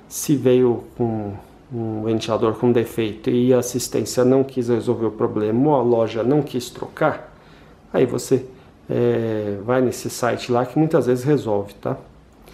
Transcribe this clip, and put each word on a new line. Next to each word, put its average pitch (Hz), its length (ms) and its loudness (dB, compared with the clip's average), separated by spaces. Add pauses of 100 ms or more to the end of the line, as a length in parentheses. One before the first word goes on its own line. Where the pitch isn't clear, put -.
se - 300 -2
veio 123 480 4 (120)
com 110 360 -4 (380)
um 110 340 -6
ventilador 110 480 0
com 123 180 2
defeito 113 580 -2
e 123 240 2
a 123 60 6
assistência 120 640 -2
não 131 180 6
quis 131 280 -2
resolver 113 380 0
o 104 40 0
problema, 110 580 0
ou 147 60 4
a 127 80 2
loja 113 400 2
não 139 180 2
quis 127 280 -6
trocar, - 680 -4 (560)
aí 135 120 4
você, 123 400 0 (440)
é, 113 760 -2
vai 123 180 0
nesse 117 280 -2
site 113 400 -4
lá 123 160 2
que 139 140 -2
muitas 156 280 2
vezes 123 180 0
resolve, 107 480 0
tá? - 240 -6 (560)